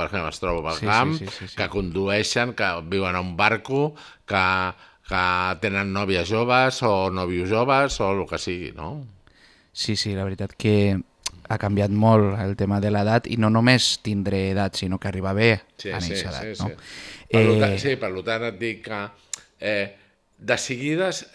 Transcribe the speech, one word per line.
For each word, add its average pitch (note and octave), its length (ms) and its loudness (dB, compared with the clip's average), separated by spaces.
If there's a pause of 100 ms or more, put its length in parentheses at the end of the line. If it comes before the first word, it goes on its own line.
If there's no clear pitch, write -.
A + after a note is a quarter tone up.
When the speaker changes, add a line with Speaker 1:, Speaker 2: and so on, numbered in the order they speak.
Speaker 1:
perquè E2+ 160 -4
me'ls D#2+ 240 -6
trobo E2+ 240 -2
pel D#2+ 160 -4
Speaker 2:
Sí, A2 60 -4
sí, - 20 -2
Speaker 1:
camp, B2+ 300 2
Speaker 2:
sí, F#2+ 100 -10
sí, - 180 -14
sí. - 140 -16
Speaker 1:
que F#2 80 -2
condueixen, G2+ 880 -2
que G2 140 0 (180)
viuen F#2+ 260 0
a F2+ 60 -2
un F2+ 160 -6
barco, C3 560 2 (320)
que, G2 180 2 (640)
que F#2 180 0 (380)
tenen G2 320 -2
nòvies F#2+ 400 0
joves B2+ 480 2
o G2 320 2
nòvios F2+ 400 -2
joves C3+ 480 2
o G2 160 2
el F#2 80 -2
que - 160 -6
sigui, F2 320 -8
no? E2 180 -10 (880)
Speaker 2:
Sí, A2 160 -2
sí, G#2 220 -2
la G2 80 -2
veritat G2 320 -6
que G2+ 400 4 (500)
ha A2 100 -2
canviat G2+ 360 0
molt G#2+ 480 6
el G2 160 -2
tema G2+ 240 2
de G#2 100 2
l'edat, G#2 400 2
i A#2 80 -4
no A2 140 4
només A#2+ 500 4
tindre G2 460 -2
edat, F#2+ 260 0
sinó F#2+ 240 -4
que - 80 -6
arribar F#2+ 280 -2
bé A2+ 160 6 (260)
Speaker 1:
Sí, F#2+ 160 -10
Speaker 2:
a G2 80 -4
Speaker 1:
sí, F2 160 -4
Speaker 2:
eixa F2+ 160 -6
edat, B1+ 100 -8
Speaker 1:
sí, G#2+ 220 -8
Speaker 2:
no? - 20 -2
Speaker 1:
sí. - 600 -14
Per A2+ 180 6
lo A2 100 6
tant, G#2 220 4
Speaker 2:
Eh, - 20 -2
Speaker 1:
sí, C3+ 160 0
per G2+ 160 -6
lo F#2 140 -8
tant A2+ 180 -2
et G#2+ 160 -6
dic A2+ 240 -6
que, G#2 200 -6 (540)
eh, G2+ 280 -2 (540)
de A#2 180 0
seguida D#3 560 -2
s-, - 220 -10